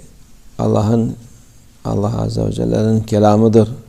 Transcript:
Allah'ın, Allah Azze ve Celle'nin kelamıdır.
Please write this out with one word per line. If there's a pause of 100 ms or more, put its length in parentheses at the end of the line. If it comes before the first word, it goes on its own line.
(580)
Allah'ın, (680)
Allah
Azze
ve
Celle'nin
kelamıdır. (180)